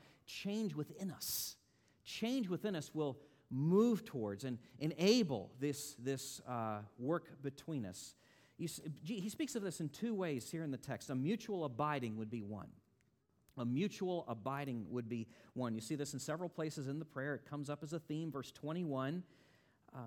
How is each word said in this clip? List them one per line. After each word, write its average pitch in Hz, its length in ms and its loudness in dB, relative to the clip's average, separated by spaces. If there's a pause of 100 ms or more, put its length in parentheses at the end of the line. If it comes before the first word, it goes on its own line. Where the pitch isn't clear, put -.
(260)
Change 202 500 0
within 170 340 -2
us. - 460 -4 (480)
Change 240 440 0
within 185 280 0
us 147 180 -4
will 147 240 2 (320)
move 185 540 8
towards 107 400 -2
and 123 140 -4 (200)
enable 160 800 4
this, 139 400 -2
this, 131 500 -2
uh, 110 340 0 (180)
work 139 420 0
between 139 420 -4
us. - 300 -8 (440)
You 170 80 -2
s-, - 140 -6 (220)
G-, 196 160 -2
he 185 100 -2
speaks 262 280 -2
of 214 60 2
this 196 180 -2
in 156 80 0
two 226 260 0
ways 165 380 0
here 165 100 -2
in 151 80 0
the 131 60 0
text. - 340 -6
A 131 60 0
mutual 180 480 2
abiding 127 520 2
would 110 140 -4
be 113 120 -2
one. 101 260 -6 (880)
A 127 80 -2
mutual 175 640 2
abiding 123 640 -2
would 120 180 -2
be 113 180 -2 (280)
one. 123 200 0
You 113 60 -2
see 147 160 -2
this 139 160 -2
in 135 80 -4
several 170 280 -2
places 156 380 -2
in 143 140 0
the 160 40 -6
prayer. 143 300 -2
It - 100 -6
comes 147 240 -4
up 147 140 -4
as 151 100 -6
a 165 60 -2
theme. 156 320 -2
Verse 131 220 -4
twenty-one, 156 720 0 (680)
uh, 131 140 -10